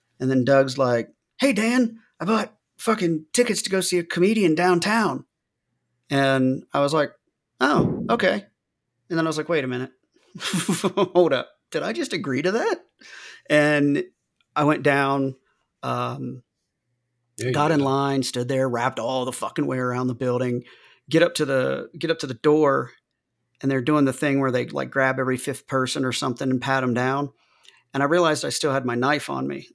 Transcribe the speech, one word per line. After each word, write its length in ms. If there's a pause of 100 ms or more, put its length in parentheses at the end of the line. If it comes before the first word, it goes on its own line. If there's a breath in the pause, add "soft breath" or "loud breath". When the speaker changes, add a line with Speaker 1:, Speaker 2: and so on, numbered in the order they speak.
(200)
Speaker 1:
And 100
then 160
Doug's 320
like, 320 (300)
"Hey, 140
Dan, 460 (200 loud breath)
I 60
bought 300 (220)
fucking 560
tickets 300
to 60
go 120
see 180
a 40
comedian 520
downtown." 680 (840)
And 640
I 80
was 120
like, 180 (500)
"Oh, 480
okay." 360 (640)
And 80
then 80
I 40
was 80
like, 120
"Wait 140
a 40
minute. 240 (260)
<laughs> 240
Hold 920
up. 160 (220)
Did 120
I 100
just 200
agree 280
to 100
that?" 340 (640 loud breath)
And 560 (500)
I 100
went 180
down, 520 (480)
um, 600 (920)
Speaker 2:
Yeah, 100
you 60
Speaker 1:
got 180
in 80
Speaker 2:
did. 60
Speaker 1:
line, 380
stood 260
there, 200
wrapped 300
all 260
the 60
fucking 360
way 100
around 300
the 80
building, 500 (440 loud breath)
get 140
up 120
to 100
the, 520
get 140
up 80
to 80
the 80
door, 560 (720)
and 100
they're 100
doing 240
the 80
thing 260
where 120
they, 160
like, 240
grab 280
every 180
fifth 300
person 380
or 60
something 400
and 100
pat 220
'em 100
down. 380 (640 soft breath)
And 100
I 40
realized 380
I 40
still 240
had 120
my 100
knife 340
on 180
me. 280